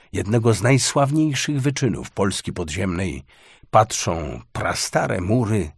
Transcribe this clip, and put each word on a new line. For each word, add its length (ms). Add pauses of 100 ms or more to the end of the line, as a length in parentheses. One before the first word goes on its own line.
(120)
jednego 420
z 80
najsławniejszych 1000
wyczynów 500
Polski 420
podziemnej, 720 (460)
patrzą 720 (100)
prastare 680
mury 580